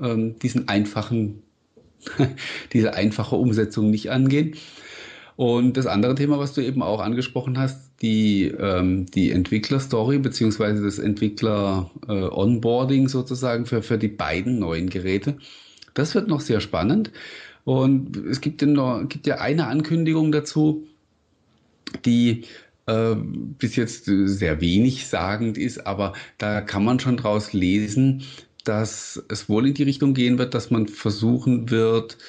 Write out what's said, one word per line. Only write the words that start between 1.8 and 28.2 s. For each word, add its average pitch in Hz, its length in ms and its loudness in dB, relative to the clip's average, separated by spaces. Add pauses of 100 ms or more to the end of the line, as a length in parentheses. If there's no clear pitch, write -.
<laughs> - 560 -4
diese 110 220 2
einfache 107 400 0
Umsetzung 107 560 2
nicht 107 180 0
angehen. 135 460 2 (800)
Und 123 420 2
das 131 80 0
andere 110 300 2
Thema, 143 240 2
was 139 140 -2
du 143 80 -2
eben 131 200 -2
auch 101 200 0
angesprochen 123 580 -2
hast, - 420 -6
die, 107 440 2
ähm, 92 600 0
die 92 240 2
Entwicklerstory 120 880 0
beziehungsweise 107 680 0
das 98 140 0
Entwickler, 104 960 0 (160)
äh, 107 60 -4
Onboarding 120 960 2
sozusagen 123 580 -2
für, 113 160 0
für 113 160 0
die 110 80 0
beiden 101 500 -2
neuen 85 320 -2
Geräte. 95 480 -2 (600)
Das 143 160 0
wird 214 120 0
noch 156 140 0
sehr 107 200 0
spannend. 117 500 0 (540)
Und 131 520 2
es 123 240 -4
gibt 151 200 -4
ja 147 60 4
noch, 127 400 2
gibt - 200 -6
ja 143 120 0
eine 147 280 0
Ankündigung 156 640 0
dazu, 151 560 0 (1160)
die, 120 400 2 (420)
äh, 113 280 0
bis - 600 -6
jetzt 113 300 -2
sehr 98 560 2
wenig 107 460 2
sagend 104 500 -2
ist, - 280 -6
aber 98 280 -4 (240)
da 104 240 -2
kann 98 240 -2
man 127 140 2
schon 131 180 0
draus 107 360 -2
lesen, 107 680 2 (400)